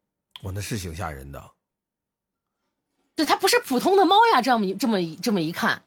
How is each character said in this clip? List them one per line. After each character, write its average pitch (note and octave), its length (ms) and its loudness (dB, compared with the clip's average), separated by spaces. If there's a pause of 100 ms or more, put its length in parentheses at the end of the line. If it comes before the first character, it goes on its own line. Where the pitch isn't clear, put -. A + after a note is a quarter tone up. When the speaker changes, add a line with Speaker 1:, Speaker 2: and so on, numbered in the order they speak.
(440)
Speaker 1:
哇， F#2+ 120 -10
那 G2+ 60 -8
是 A2 160 -6
挺 F2 180 -10
吓 E2+ 140 -8
人 C#2 200 -14
的。 - 260 -18 (1600)
Speaker 2:
对， D#4 100 -2
它 F4 100 0
不 F#4+ 140 0
是 A#4+ 100 2
普 C4+ 180 -2
通 F#4+ 200 2
的 G4 80 6
猫 F4+ 100 4 (120)
呀， E4 140 4
这 B3 160 2
么 G#3 80 0
一， F#3+ 80 -2
这 G#3+ 140 -4
么 G#3 140 0
一， D#3+ 160 -6
这 A#3 160 -2
么 F#3+ 80 0
一 D#3 100 -4
看。 E3+ 360 -4